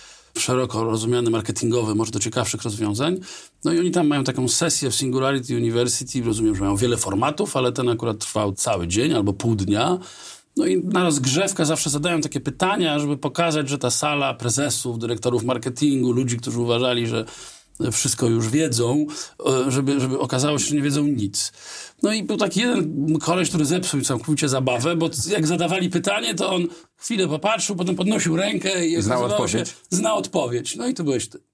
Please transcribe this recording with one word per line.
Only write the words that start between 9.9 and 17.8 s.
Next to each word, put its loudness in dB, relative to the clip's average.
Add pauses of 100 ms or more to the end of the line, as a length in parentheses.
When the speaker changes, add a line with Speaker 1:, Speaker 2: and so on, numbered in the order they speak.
Speaker 1:
No 2
i 2
na 0
rozgrzewkę 2
zawsze 0
zadają 0
takie -4
pytania, 0
żeby 0
pokazać, 0
że -2
ta 0
sala 0
prezesów, -2
dyrektorów 0
marketingu, 0
ludzi, 0
którzy -4
uważali, 2
że -2 (680)